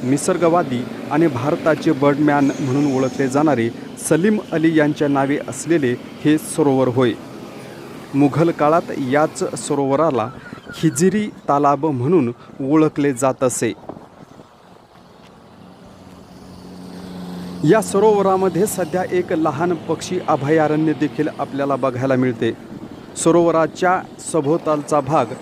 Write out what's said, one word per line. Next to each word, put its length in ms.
निसर्गवादी 760
आणि 160
भारताचे 640
बर्डमॅन 580
म्हणून 360
ओळखले 320
जाणारे 400
सलीम 300
अली 260
यांच्या 300
नावे 300
असलेले 460
हे 140
सरोवर 500
होय. 240
मुघल 360
काळात 400
याच 320
सरोवराला 640
खिजिरी 520
तालाब 380
म्हणून 460
ओळखले 420
जात 320
असे. 280
या 180
सरोवरामध्ये 840
सध्या 440
एक 220
लहान 420
पक्षी 440
अभयारण्य 640
देखील 360
आपल्याला 380
बघायला 400
मिळते. 360
सरोवराच्या 840
सभोवतालचा 680
भाग 420